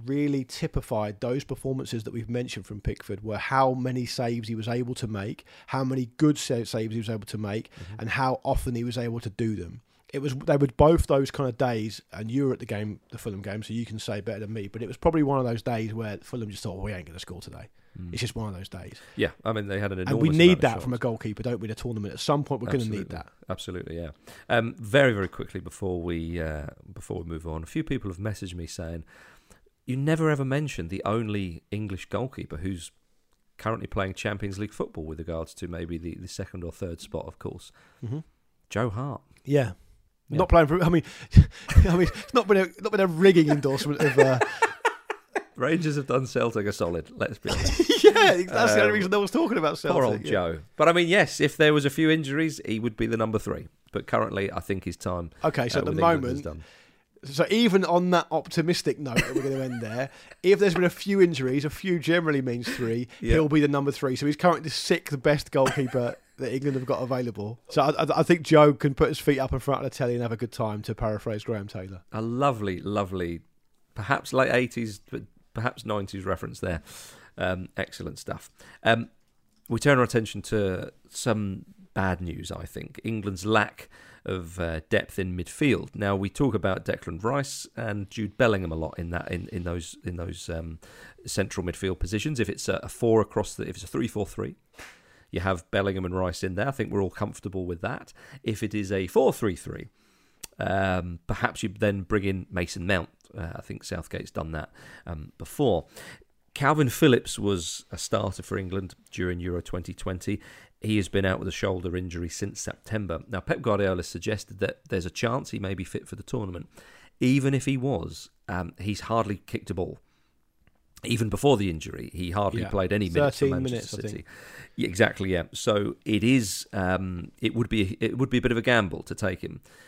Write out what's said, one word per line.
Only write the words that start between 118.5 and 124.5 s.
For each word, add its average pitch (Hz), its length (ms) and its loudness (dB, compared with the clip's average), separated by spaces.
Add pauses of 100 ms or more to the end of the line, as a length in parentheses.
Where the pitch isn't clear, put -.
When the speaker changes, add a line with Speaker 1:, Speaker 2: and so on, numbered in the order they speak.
Speaker 2:
he's 98 220 -4
hardly 107 440 -2
kicked - 240 -8
a 101 60 -4
ball. 87 240 -6 (1080)
Even 117 240 0
before 127 260 4
the 101 140 2
injury, - 440 -8
he 87 180 -4
hardly 101 300 0
Speaker 1:
Yeah. 101 80 -4
Speaker 2:
played 95 220 0
any 101 180 2
minutes 139 300 2
for 143 60 2
Speaker 1:
Thirteen 131 180 0
Speaker 2:
Manchester 127 100 -4
Speaker 1:
minutes, 113 200 -8
I 104 40 -8 (120)
Speaker 2:
City. 104 60 -12
Speaker 1:
think. - 100 -14 (500)